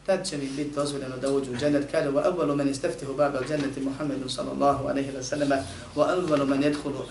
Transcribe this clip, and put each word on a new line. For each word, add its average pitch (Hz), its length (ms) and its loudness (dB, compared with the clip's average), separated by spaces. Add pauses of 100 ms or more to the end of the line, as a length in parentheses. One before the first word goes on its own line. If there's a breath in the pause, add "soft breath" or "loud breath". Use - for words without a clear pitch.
Tad 185 180 2
će 151 100 -4
mi 139 120 -4
biti 139 260 -4
dozvoljeno 135 420 -2
da 135 120 0
uđu 131 220 2
u 120 40 -4
džennet. 143 360 2
Kaže: 151 180 2
„Wa 139 200 2
awwalu 151 260 2
man 139 120 2
yastaftihu 139 480 -2
baba 143 240 2
al-jannati 135 440 -2
Muhammedun 135 460 -2
sallallahu 135 580 0
alaihi 139 240 -2
wa 135 120 -8
sallama, 139 340 2 (380 loud breath)
wa 147 180 4
awwalu 156 320 2
man 135 180 2
yadkhulu 143 480 0